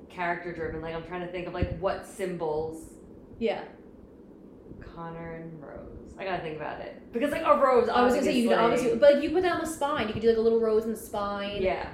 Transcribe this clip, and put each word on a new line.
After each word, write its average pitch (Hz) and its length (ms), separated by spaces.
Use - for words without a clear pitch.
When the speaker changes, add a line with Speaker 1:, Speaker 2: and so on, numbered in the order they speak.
Speaker 1:
character 175 420
driven. 156 300
Like, 165 120
I'm 160 100
trying 180 180
to 175 60
think 180 180
of, 170 80
like, 175 240
what 185 260
symbols. 160 840
Speaker 2:
Yeah. 202 240
Speaker 1:
Connor 165 420
and 165 260
Rose. - 560
I 196 60
gotta 180 180
think 156 140
about 143 260
it. - 100
Because, 285 180
like, 320 140
a 285 120
rose, 254 300
Speaker 2:
I 247 140
was 254 100
gonna 285 140
say, 294 60
you 233 180
could 233 80
Speaker 1:
obviously. 240 340
Speaker 2:
obviously, 233 60
but, 285 160
like, 269 80
you 311 80
put 359 140
that 349 100
on 320 60
the 330 60
spine. 285 420
You - 40
could 208 80
do, 226 80
like, 226 80
a 220 60
little 226 180
rose 220 240
in 233 60
the 214 80
spine. 202 640
Speaker 1:
Yeah. 180 320